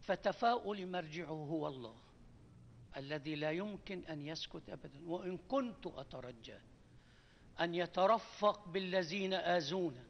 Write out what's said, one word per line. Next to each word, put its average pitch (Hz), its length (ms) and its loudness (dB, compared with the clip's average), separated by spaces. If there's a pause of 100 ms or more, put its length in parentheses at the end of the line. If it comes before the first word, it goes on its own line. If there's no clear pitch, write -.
فتفاؤلي 208 840 2
مرجعه 170 420 -4
هو 151 400 -2
الله 123 280 -8 (1000)
الذي 147 380 -2
لا 151 160 2
يمكن 185 540 -4
أن 156 160 -6
يسكت 156 480 -8
أبدًا. 139 360 -12
وإن 180 320 -4
كنت 247 500 -2
أترجى 123 720 -10 (1000)
أن 170 160 2
يترفق 202 920 4
بالذين 190 680 0
آذونا 170 760 2